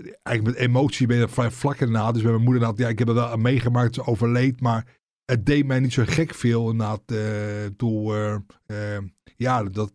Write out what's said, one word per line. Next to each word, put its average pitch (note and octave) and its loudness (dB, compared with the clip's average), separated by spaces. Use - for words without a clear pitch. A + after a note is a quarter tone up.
eigenlijk A#2 -2
met A#2+ 0
emotie B2+ 2
ben A#2+ 2
je A#2+ 4
er A2 0
vrij A#2+ 0
vlak - -4
in B2 0
na. A2+ 0
Dus A2+ 0
bij A#2 2
mijn A2+ 2
moeder B2 4
had, A2 -2
ja, A#2+ 0
ik A2 -2
heb A#2 2
er A#2 2
wel A#2+ 2
aan A#2 -4
meegemaakt, B2 2
ze - -8
overleed. B2 0
Maar A#2 0
het A#2 -2
deed D3 4
mij C3 0
niet B2+ 0
zo B2+ 2
gek - 0
veel A#2 0
inderdaad, A2 -2
eh, G#2 -4
toen, G#2+ -2
eh, G#2+ -2
eh, G2+ -8
ja, B2 0
dat, G2+ -6